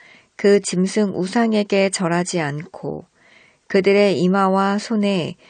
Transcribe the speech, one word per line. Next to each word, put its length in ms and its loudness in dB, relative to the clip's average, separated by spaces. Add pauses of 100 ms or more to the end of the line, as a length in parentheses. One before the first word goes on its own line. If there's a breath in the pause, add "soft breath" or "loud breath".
(380 soft breath)
그 240 4
짐승 560 -2
우상에게 720 0
절하지 500 -2
않고 680 -8 (600 soft breath)
그들의 540 2
이마와 560 2
손에 580 -2 (140 soft breath)